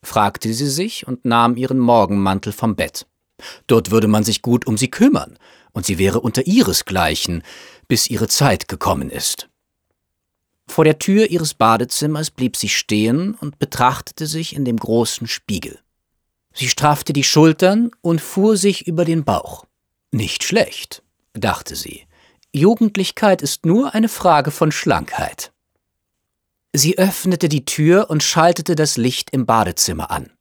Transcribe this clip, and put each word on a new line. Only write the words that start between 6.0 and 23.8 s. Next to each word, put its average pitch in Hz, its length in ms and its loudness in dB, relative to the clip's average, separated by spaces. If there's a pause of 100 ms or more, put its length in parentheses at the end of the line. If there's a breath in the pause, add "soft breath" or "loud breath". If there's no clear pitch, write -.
unter 127 260 -2
ihresgleichen, 90 960 0 (460 loud breath)
bis - 200 0
ihre 110 200 -2
Zeit - 400 0
gekommen 71 420 -4
ist." - 400 -8 (1200)
Vor - 180 2
der 151 140 4
Tür 208 300 2
ihres 165 260 -4
Badezimmers 123 760 0
blieb - 240 -4
sie - 140 -4
stehen 120 640 0
und - 260 -12
betrachtete 139 680 -2
sich 156 280 -8
in 143 100 -2
dem 120 120 -2
großen 113 500 -2
Spiegel. - 520 -8 (760)
Sie 131 160 -6
straffte 147 440 0
die 139 100 0
Schultern 185 680 4 (100)
und 170 200 0
fuhr 208 360 2
sich 190 300 0
über 170 180 0
den 165 180 0
Bauch. - 420 -4 (460)
"Nicht - 320 -4
schlecht", - 580 -4 (320)
dachte - 420 -4
sie. - 300 -14 (480 soft breath)
"Jugendlichkeit 202 880 2
ist - 240 -6
nur 220 300 2